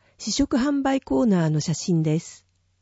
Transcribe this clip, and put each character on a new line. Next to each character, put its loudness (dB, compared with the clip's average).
試 -8
食 0
販 0
売 0
コ 0
ー 2
ナ 4
ー 2
の 0
写 -2
真 0
で 0
す。 -16